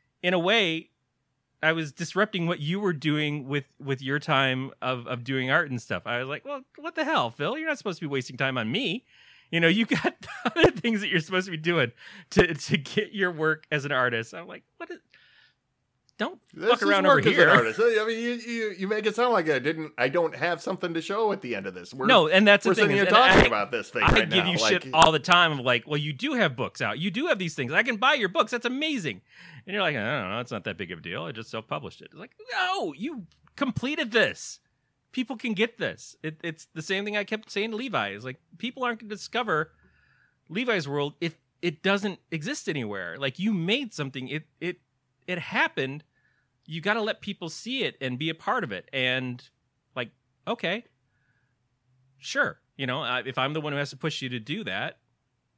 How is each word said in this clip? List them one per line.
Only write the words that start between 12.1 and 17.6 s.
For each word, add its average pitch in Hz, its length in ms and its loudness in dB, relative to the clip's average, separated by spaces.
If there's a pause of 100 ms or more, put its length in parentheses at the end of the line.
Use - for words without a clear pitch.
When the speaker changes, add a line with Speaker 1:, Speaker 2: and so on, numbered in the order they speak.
Speaker 1:
to, 175 240 4
to - 220 -2
get 190 360 -4
your 196 180 0
work 156 400 -2
as 143 140 0
an 139 80 -4
artist. 123 420 0
I'm 175 140 -14
like, - 160 -16 (140)
"What 339 120 -12
is, 349 80 -14 (1200)
don't 277 220 -4 (120)
Speaker 2:
This 170 180 0
Speaker 1:
fuck 240 120 4
Speaker 2:
is 202 60 4
Speaker 1:
around 190 160 6
Speaker 2:
work 151 200 8
Speaker 1:
over - 60 4
Speaker 2:
as - 80 4
an - 20 10
Speaker 1:
here." 156 100 10
Speaker 2:
artist. 113 300 4